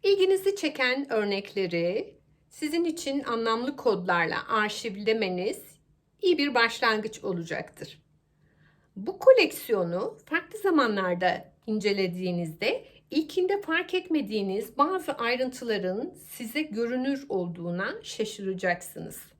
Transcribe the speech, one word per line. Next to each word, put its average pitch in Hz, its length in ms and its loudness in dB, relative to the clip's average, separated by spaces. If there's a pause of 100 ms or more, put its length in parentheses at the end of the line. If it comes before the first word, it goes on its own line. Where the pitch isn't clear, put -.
İlginizi 392 520 4
çeken 269 580 0
örnekleri 196 1000 0 (360)
sizin 320 360 0
için 285 380 -2
anlamlı 233 520 0
kodlarla 180 720 0
arşivlemeniz 208 1120 0 (600)
iyi 359 160 6
bir 285 180 2
başlangıç 220 680 2
olacaktır. - 800 -8 (920)
Bu 330 240 -8
koleksiyonu 220 1040 4
farklı 359 340 -4
zamanlarda 202 920 2 (140)
incelediğinizde 185 1160 -2 (260)
ilkinde 370 500 0
fark 349 320 -2
etmediğiniz 214 840 -2
bazı 320 340 2
ayrıntıların 233 1000 -2 (160)
size 254 320 -6
görünür 254 680 -2
olduğuna 175 760 -4
şaşıracaksınız. 185 1160 -6 (180)